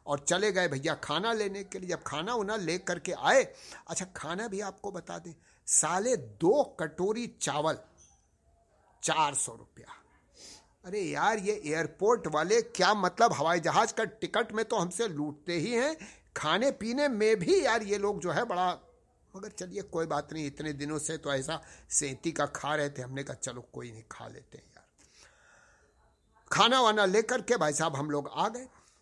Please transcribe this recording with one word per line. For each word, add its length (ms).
और 220
चले 240
गए 160
भैया 260
खाना 380
लेने 320
के 140
लिए। 100
जब 140
खाना 320
उना 220
ले 220
करके 340
आए, 420
अच्छा 160
खाना 320
भी 120
आपको 320
बता 260
दें, 160
साले 500
दो 640
कटोरी 460
चावल, 520
चार 320
सौ 180
रुपया। 340
अरे 160
यार, 380
ये 280
एयरपोर्ट 600
वाले 360
क्या, 320
मतलब, 380
हवाई 280
जहाज 320
का 120
टिकट 480
में 120
तो 120
हमसे 320
लूटते 440
ही 200
हैं, 240
खाने 340
पीने 380
में 300
भी 260
यार 180
ये 160
लोग 220
जो 100
है 140
बड़ा, 360
मगर 120
चलिए 340
कोई 240
बात 260
नहीं, 140
इतने 260
दिनों 260
से 180
तो 160
ऐसा 300
सेंती 420
का 140
खा 280
रहे 160
थे, 120
हमने 220
कहा 100
चलो 380
कोई 200
नहीं, 180
खा 180
लेते 300
हैं 60
यार। 160
खाना 200
वाना 240
लेकर 380
के 140
भाई 160
साहब 240
हम 140
लोग 180
आ 200
गए। 180